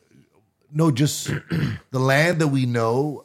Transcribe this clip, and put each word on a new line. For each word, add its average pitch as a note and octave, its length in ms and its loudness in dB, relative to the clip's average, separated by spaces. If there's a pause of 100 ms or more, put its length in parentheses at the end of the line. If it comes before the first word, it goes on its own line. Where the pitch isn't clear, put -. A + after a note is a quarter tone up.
(720)
no, D#3 200 2
just C#3+ 340 -2 (360)
<clears throat> A#2 300 -6
the B2+ 80 -2
land D3 400 2
that D#3 100 2
we C3+ 160 0
know A#2+ 600 0